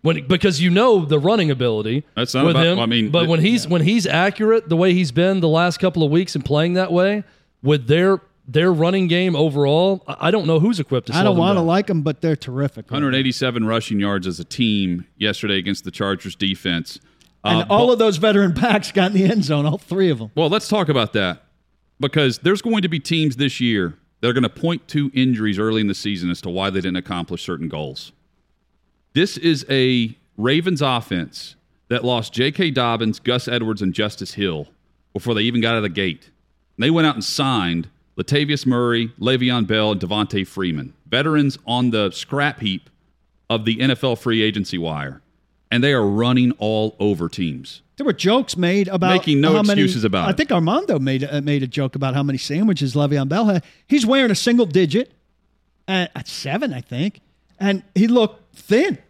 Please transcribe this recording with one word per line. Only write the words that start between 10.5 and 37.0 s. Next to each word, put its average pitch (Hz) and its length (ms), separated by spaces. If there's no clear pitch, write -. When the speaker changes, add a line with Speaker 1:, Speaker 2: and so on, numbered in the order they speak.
Speaker 1:
who's 202 200
equipped 127 280
to 117 60
Speaker 3:
I 160 40
Speaker 1:
slow 185 60
Speaker 3:
don't 202 120
Speaker 1:
them 170 40
Speaker 3:
wanna 185 200
Speaker 1:
down. 165 80
Speaker 3:
like 196 220
'em, 165 120
but 147 200
they're 160 140
terrific. 131 540
Speaker 2:
Hundred 135 260
eighty-seven 127 500
rushing 113 340
yards 98 280
as 85 120
a 85 40
team 98 640
yesterday 101 400
against 95 280
the 92 60
Chargers 98 440
defense. 90 640
Speaker 3:
And 110 180
Speaker 2:
Uh, - 80
Speaker 3:
all 220 180
Speaker 2:
Bal- 254 60
Speaker 3:
of 226 60
those 214 180
veteran 202 360
backs 208 380
got 185 200
in 196 60
the 190 140
end 214 140
zone, 147 200
all 156 120
three 185 320
of 120 120
'em. 110 140
Speaker 2:
Well, 151 140
let's 214 180
talk 190 220
about 123 240
that, 92 300
because 139 400
there's 190 220
going 226 200
to 180 80
be 160 100
teams 156 380
this 139 220
year 104 360
that 117 80
are 120 40
gonna 120 160
point - 400
to 143 240
injuries 110 460
early 110 220
in 104 60
the 98 60
season 90 360
as 85 120
to 92 80
why 95 200
they 95 100
didn't 92 180
accomplish 87 460
certain 82 240
goals. 73 440
This 180 240
is 160 320
a 127 480
Ravens 147 440
offense 110 720
that 117 140
lost 120 300
J 135 180
K 170 200
Dobbins, 117 480
Gus 123 280
Edwards, 110 340
and 92 120
Justice 104 400
Hill 85 340
before 117 200
they 107 100
even 120 180
got 113 120
out 113 40
of 107 60
the 101 60
gate. 87 400
And 107 60
they 139 60
went 165 160